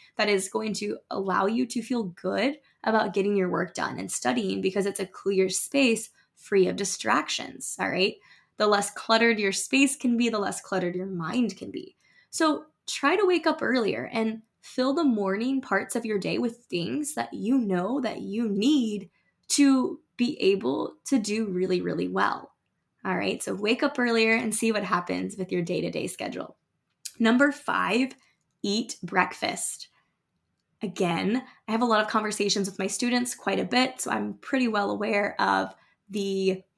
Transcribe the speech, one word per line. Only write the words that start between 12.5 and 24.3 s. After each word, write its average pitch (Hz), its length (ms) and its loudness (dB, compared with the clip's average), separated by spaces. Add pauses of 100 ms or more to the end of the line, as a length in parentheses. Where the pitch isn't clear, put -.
try 302 300 0
to 415 100 4
wake 339 200 4
up 311 160 0
earlier 220 500 0
and 220 300 -2 (180)
fill 262 340 0
the 330 100 2
morning 226 560 2
parts 208 360 -2
of 233 100 -4
your 214 120 0
day 170 200 -2
with 233 320 -4
things 226 440 -4
that - 180 -6
you 208 260 0
know 202 420 0
that 233 200 -4
you 214 280 -4
need 214 640 2 (380)
to 269 520 4 (160)
be - 240 0
able - 540 2 (120)
to 269 120 2
do 214 280 -2
really, 180 340 0
really 175 280 -2
well. - 440 -2 (520)
All 190 120 -2
right, 196 260 -2
so 196 120 -4
wake 208 280 0
up 285 160 0
earlier 226 360 4